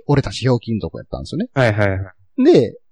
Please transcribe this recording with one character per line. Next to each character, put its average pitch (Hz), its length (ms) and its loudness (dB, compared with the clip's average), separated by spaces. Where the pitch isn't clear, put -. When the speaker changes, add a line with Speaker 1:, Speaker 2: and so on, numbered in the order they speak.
Speaker 1:
俺 139 140 0
た 95 100 -6
ち - 100 -10
ひ 131 80 0
ょ 123 60 2
う 117 40 -2
き 113 160 -6
ん 101 40 -4
族 82 180 -10
や - 60 -14
っ - 60 -20
た 65 100 -10
ん 69 40 -10
で - 40 -16
す - 80 -10
よ 156 40 -4
ね。 247 140 -6
Speaker 2:
は 131 140 2
い 107 60 2
は 104 120 0
い 98 40 2
は 95 60 -2
い。 254 60 2
Speaker 1:
で、 208 340 4